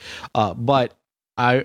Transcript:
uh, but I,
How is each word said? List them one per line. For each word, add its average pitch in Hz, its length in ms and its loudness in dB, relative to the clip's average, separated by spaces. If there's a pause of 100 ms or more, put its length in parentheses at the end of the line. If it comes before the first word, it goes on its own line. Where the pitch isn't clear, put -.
(340)
uh, 104 200 0
but 123 400 0 (420)
I, 123 280 2